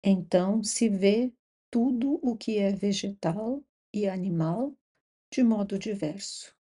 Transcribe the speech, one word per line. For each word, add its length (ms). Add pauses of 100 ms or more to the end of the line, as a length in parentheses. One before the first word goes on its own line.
Então 600
se 240
vê 440 (380)
tudo 500
o 160
que 220
é 140
vegetal 880 (300)
e 160
animal 680 (560)
de 120
modo 360
diverso. 840